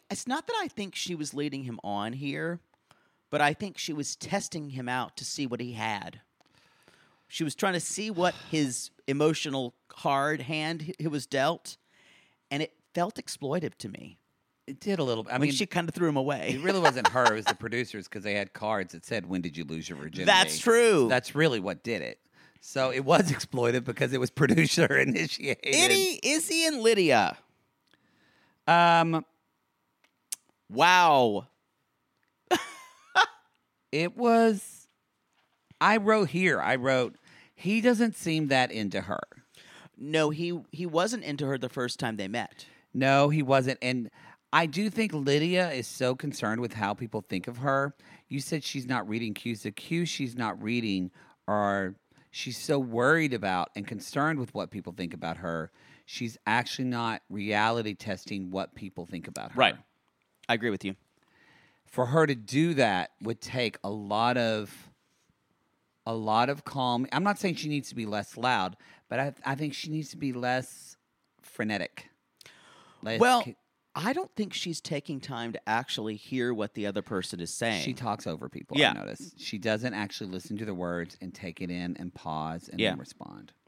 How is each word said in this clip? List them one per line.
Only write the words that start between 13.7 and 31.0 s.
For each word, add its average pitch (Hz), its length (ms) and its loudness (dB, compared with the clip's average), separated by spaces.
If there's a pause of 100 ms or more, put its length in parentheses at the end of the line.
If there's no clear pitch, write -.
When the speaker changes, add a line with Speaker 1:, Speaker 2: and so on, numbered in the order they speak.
Speaker 1:
to 107 100 -10
me. 92 300 -16 (480)
Speaker 2:
It 139 120 -14
did 196 180 -2
a 160 60 2
little 117 200 0
bit. 107 80 -12
I 120 60 0
Speaker 1:
When 139 120 4
Speaker 2:
mean, - 20 0
Speaker 1:
she 233 160 0
kinda 170 240 -2
threw 170 180 2
him 147 80 2
away. 135 380 0
Speaker 2:
it 135 60 -6
really 190 180 2
wasn't 127 300 4
her. 117 240 4
It - 20 -2
was 107 100 -4
the 135 100 2
<laughs> - 40 -16
producers 110 480 -4
'cause 101 160 -10
they 101 100 -2
had 101 200 -2
cards 104 400 -2
that 85 120 -16
said, 107 220 -4
"When 90 140 -2
did 82 140 -6
you 82 80 -6
lose 78 240 -8
your 80 120 -10
virginity?" 82 260 -6
Speaker 1:
That's 95 320 6
true. 226 500 6
Speaker 2:
That's 127 280 0
really 143 240 4
what 92 240 -6
did 110 180 -4
it. 58 180 -8 (480)
So 131 240 0
it 131 140 -2
was 165 260 6
<laughs> - 0 -
exploitive 123 520 0
because 123 280 -2
it 131 80 0
was 127 120 0
producer 156 560 4
<laughs> 139 100 2
initiated. 139 680 0
Speaker 1:
Itty, 370 600 4
Izzy, 320 420 0
and 302 160 0
Lydia. 165 560 4 (1300)
Speaker 2:
Um, 165 560 6 (1400)
Speaker 1:
Wow. 135 800 6 (2500)